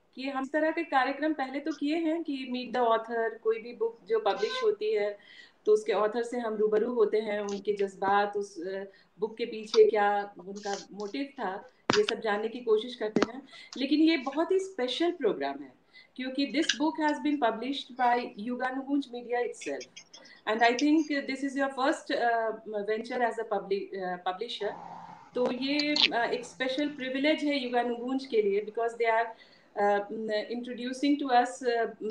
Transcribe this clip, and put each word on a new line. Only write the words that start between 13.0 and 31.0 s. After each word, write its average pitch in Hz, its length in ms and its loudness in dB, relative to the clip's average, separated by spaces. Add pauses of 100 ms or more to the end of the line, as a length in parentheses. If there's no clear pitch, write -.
हैं। 269 160 -14 (300)
लेकिन 277 220 2
ये 320 160 6
बहुत 277 360 -2
ही 381 60 4
स्पेशल 330 540 -2
प्रोग्राम 143 500 -2
है 135 100 -18 (440)
क्योंकि 262 300 -2
this 277 200 0
book 311 400 0
has 285 200 0
been 294 140 0
published 240 600 -2
by 240 160 4 (320)
Yuganugunj 262 580 -2
Media 240 420 -4
itself - 400 -10 (600)
and 220 140 0
I 240 200 6
think 294 440 4
this 262 180 -6
is 269 120 -4
your 277 140 2
first, 269 460 0
uh, 226 360 2 (380)
venture 240 300 -2
as 220 200 0
a 220 120 -6
publi-, 196 380 -2 (140)
uh, 180 140 -4 (100)
publisher। 202 460 -4 (600)
तो 247 180 2
ये, 285 420 0
uh, - 360 4
एक 240 140 -2
स्पेशल 262 440 -2
प्रिविलेज 269 560 0
है 277 200 0
युगानुगुंज 240 600 -2
के 220 160 2
लिए 202 240 0
because 233 280 -2
they 233 200 2
are, 233 120 2 (560)
uh, 202 220 4 (540)
introducing 254 640 0